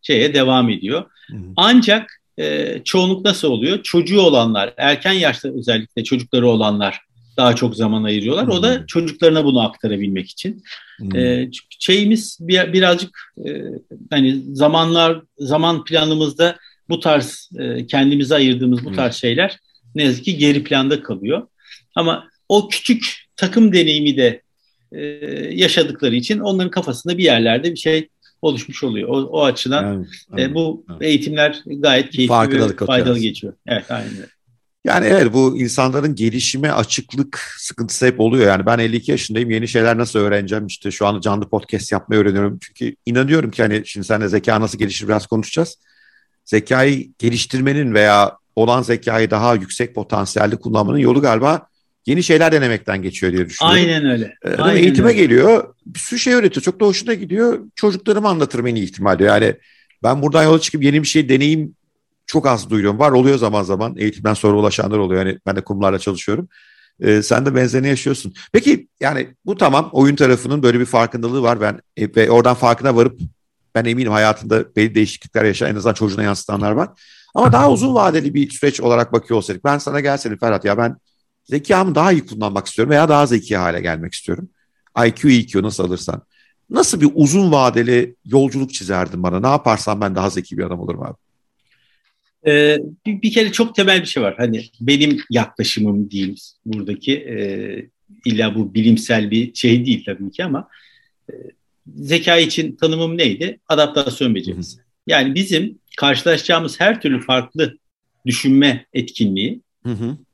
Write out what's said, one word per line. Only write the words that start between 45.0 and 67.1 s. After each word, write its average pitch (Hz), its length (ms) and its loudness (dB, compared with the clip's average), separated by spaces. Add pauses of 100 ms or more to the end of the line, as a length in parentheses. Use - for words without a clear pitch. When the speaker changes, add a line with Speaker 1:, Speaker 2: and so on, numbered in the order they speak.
Speaker 2:
biraz 107 200 0
konuşacağız. 135 480 -4 (720)
Zekayı 131 600 2 (120)
geliştirmenin 131 760 -2
veya 104 440 4 (180)
olan 120 260 2
zekayı 113 500 0
daha 113 240 2
yüksek 104 400 -6
potansiyelde 104 600 -2
kullanmanın 110 420 -2
yolu 131 240 2
galiba 139 460 0 (380)
yeni 156 180 0
şeyler 160 280 4
denemekten 113 500 0
geçiyor 90 320 -2
diye 90 120 0
düşünüyorum. 170 360 2
Speaker 1:
Aynen 165 300 0
öyle. 113 220 -4 (100)
Speaker 2:
Ee, - 40 -6
değil - 100 -4
mi? 151 60 0
Speaker 1:
Aynen 185 200 4
Speaker 2:
Eğitime 175 240 4
Speaker 1:
öyle. 220 140 4
Speaker 2:
geliyor, 156 520 4 (120)
bir - 140 -16
sürü 240 200 -8
şey 254 140 0
öğretiyor. 214 300 2
Çok 185 160 -4
da 214 60 2
hoşuna 202 280 0
gidiyor. 208 460 -2 (160)
Çocuklarıma 208 540 0
anlatırım 135 380 -2
en 120 80 -2
iyi 104 80 -2
ihtimalle. 92 400 0
Yani 107 300 4 (500)
ben 131 180 0
buradan 151 220 4
yola 160 160 6
çıkıp 156 240 -4
yeni 143 180 2
bir 143 60 -4
şey 147 220 0
deneyim 147 460 0 (520)
çok 151 200 0
az 104 220 0
duyuyorum. 104 300 0
Var, 147 120 4
oluyor 131 260 4
zaman 107 260 0
zaman. 98 340 -4
Eğitimden 107 360 -2
sonra 104 240 2
ulaşanlar 104 400 0
oluyor. 95 280 0
Yani 95 200 -4
ben 98 100 -2
de 98 60 -4
kurumlarla 98 380 -2
çalışıyorum. 104 500 -6 (520)
Ee, 107 200 4